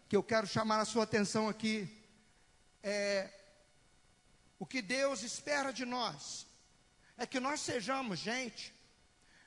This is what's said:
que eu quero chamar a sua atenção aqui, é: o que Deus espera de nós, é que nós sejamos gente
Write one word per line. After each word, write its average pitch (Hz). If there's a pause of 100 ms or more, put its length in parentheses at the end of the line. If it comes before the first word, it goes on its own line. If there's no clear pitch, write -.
que 202
eu 196
quero 220
chamar 220
a 214
sua 220
atenção 220
aqui, 214 (920)
é: 202 (1300)
o 190
que 262
Deus 254
espera 277
de 254
nós, 233 (720)
é 240
que 262
nós 277
sejamos 247
gente 226 (760)